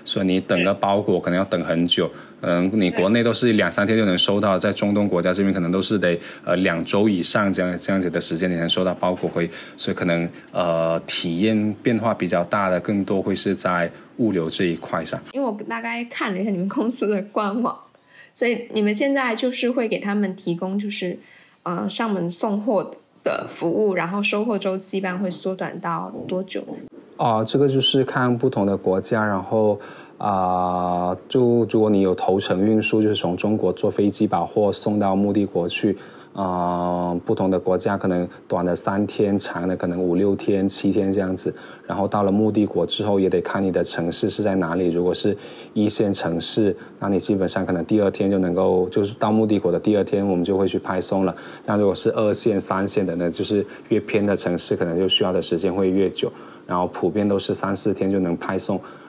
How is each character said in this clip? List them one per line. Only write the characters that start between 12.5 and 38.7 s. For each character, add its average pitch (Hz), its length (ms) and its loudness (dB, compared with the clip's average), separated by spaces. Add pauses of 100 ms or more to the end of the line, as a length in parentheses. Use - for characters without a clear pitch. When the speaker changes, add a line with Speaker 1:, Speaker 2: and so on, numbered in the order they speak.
Speaker 1:
的 90 120 2
更 101 220 0
多 95 160 0
会 95 140 -2
是 92 220 -2
在 87 340 -2 (280)
物 110 140 2
流 82 160 0
这 92 180 -2
一 82 100 0
块 82 280 -6
上。 - 160 -8 (120)
Speaker 2:
因 269 100 -4
为 262 60 -2
我 208 100 -4 (100)
大 226 140 -6
概 233 220 -6
看 240 320 -6
了 185 40 -4
一 202 60 -2
下 220 60 -2
你 185 60 -2
们 190 120 -2
公 233 220 -2
司 202 160 -4
的 208 120 0 (120)
官 214 320 -2
网， - 160 -4 (560)
所 240 120 -2
以 233 260 -2
你 214 80 0
们 208 120 2
现 277 220 0
在 247 180 0
就 247 160 -2
是 247 220 0
会 240 160 0
给 180 100 -2
他 202 160 -4
们 196 220 0
提 170 200 -4
供 190 220 -4
就 208 100 -2
是， 190 300 -4 (460)
呃， 180 260 -4
上 226 220 -2
门 175 180 -2
送 208 320 -2
货 208 300 0 (320)
的 - 260 -2
服 - 180 -6
务， 202 280 2
然 165 120 -2
后 202 140 -2
收 208 240 0
货 208 140 0
周 190 180 -2
期 190 200 -8
一 190 40 -2
般 180 160 -4
会 190 140 -2
缩 190 240 -6
短 175 240 -8
到 175 340 -6 (140)
多 185 160 -4
久 - 180 -8
呢？ - 340 -14 (220)
Speaker 1:
哦， 113 300 2
这 135 100 0
个 139 100 6
就 135 140 2
是 135 220 4
看 127 340 0
不 131 100 0
同 101 200 2
的 98 100 2
国 95 240 0
家， 107 240 0
然 98 160 0
后 107 380 2 (380)
啊， 90 1000 0 (120)
就 120 420 4
如 113 100 2
果 107 100 6
你 98 120 4
有 92 140 4
头 92 240 2
程 95 260 0
运 110 160 4
输， 107 200 2
就 107 80 4
是 104 60 0
从 90 200 -2
中 104 220 0
国 92 160 2
坐 - 160 -2
飞 101 200 2
机 107 160 0
把 87 200 0
货 101 260 2
送 104 260 -2
到 98 180 2
目 101 180 2
的 101 120 2
国 87 220 -2
去， 98 300 0 (360)
啊， 87 800 0 (120)
不 113 100 0
同 95 140 2
的 92 100 2
国 92 180 2
家 98 200 0
可 98 100 -2
能 90 200 0 (200)
短 90 160 0
的 87 100 0